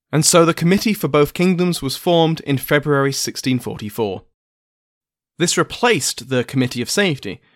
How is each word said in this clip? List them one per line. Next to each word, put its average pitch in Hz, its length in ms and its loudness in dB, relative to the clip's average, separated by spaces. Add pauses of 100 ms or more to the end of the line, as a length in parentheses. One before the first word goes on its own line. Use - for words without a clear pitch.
(100)
And 151 140 2
so 170 220 6
the 156 80 6
Committee 196 400 2
for 156 140 -4
Both 147 260 2
Kingdoms 180 480 0
was 135 140 -6
formed 165 440 2
in 139 160 -2
February 139 560 0
sixteen 127 460 -4
forty-four. 104 640 -6 (1120)
This 170 220 0
replaced 165 720 -2
the 123 140 0
Committee 127 360 -2
of 117 80 -6
Safety, 160 540 -4 (140)